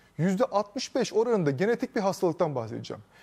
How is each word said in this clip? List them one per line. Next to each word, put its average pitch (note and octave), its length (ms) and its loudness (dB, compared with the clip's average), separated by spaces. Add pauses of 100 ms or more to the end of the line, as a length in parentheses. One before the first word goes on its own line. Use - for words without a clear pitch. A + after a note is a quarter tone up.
(180)
Yüzde F#3+ 280 2
altmış - 500 -4
beş A#3+ 180 0
oranında G#3 380 2
genetik A3 440 0
bir A3 60 0
hastalıktan E3+ 540 0
bahsedeceğim. A2+ 480 -8 (200)